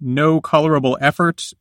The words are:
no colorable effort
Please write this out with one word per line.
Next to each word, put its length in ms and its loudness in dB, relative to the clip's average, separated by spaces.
no 400 2
colorable 600 0
effort 600 -2